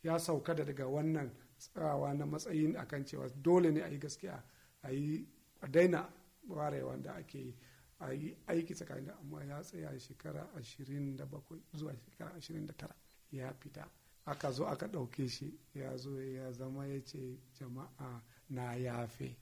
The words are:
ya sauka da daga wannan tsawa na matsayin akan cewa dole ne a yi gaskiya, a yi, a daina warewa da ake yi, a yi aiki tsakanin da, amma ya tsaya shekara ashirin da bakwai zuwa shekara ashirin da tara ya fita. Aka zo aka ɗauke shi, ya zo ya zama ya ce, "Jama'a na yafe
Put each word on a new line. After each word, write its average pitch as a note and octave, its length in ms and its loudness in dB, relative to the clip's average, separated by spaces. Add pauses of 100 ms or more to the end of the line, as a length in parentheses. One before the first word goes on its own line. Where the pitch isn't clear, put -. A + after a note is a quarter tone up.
ya E3 160 4
sauka E3 360 2
da D3+ 100 2
daga C3+ 240 -2
wannan D3 420 4 (280)
tsawa C#3+ 560 2
na C#3+ 100 2
matsayin D#3 520 4
akan C#3 280 -2
cewa C3+ 240 -4 (140)
dole E3+ 280 10
ne D3+ 120 6
a E3 60 -2
yi C#3+ 100 -4
gaskiya, C#3+ 440 -8 (400)
a - 80 -8
yi, D3 380 0 (320)
a C#3+ 80 -6
daina E3 400 8 (400)
warewa C#3+ 540 -2
da C3 140 -6
ake - 220 -10
yi, B2 160 -8 (460)
a C3 120 -4
yi D3 240 -4 (100)
aiki E3 280 2
tsakanin C3+ 320 -6
da, - 140 -10
amma C#3+ 240 -8
ya C#3+ 180 -6
tsaya D3 260 -8 (100)
shekara - 600 -8
ashirin C3+ 580 -6
da C#3+ 80 -6
bakwai C#3+ 360 -10 (120)
zuwa D3+ 220 -6
shekara - 420 -12
ashirin - 300 -6
da - 80 -10
tara - 200 -10 (360)
ya C3 240 -6
fita. D3 340 -12 (380)
Aka C#3+ 260 0
zo C#3 140 0
aka - 220 -2
ɗauke C3+ 400 -2
shi, C3+ 240 -6 (220)
ya C3 220 -6
zo C3+ 240 -6
ya C3 320 -6
zama C3 340 -6
ya C#3 180 -4
ce, C3 340 -8 (220)
"Jama'a B2+ 640 -8 (280)
na B2 240 0
yafe B2 680 -2